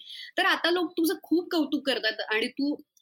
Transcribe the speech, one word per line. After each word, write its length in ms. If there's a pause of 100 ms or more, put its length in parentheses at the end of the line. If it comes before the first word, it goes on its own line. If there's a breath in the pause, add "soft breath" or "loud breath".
(380 loud breath)
तर 60
आता 260
लोक 220
तुझं 300
खूप 300
कौतुक 340
करतात 340
आणि 260
तू 300 (260)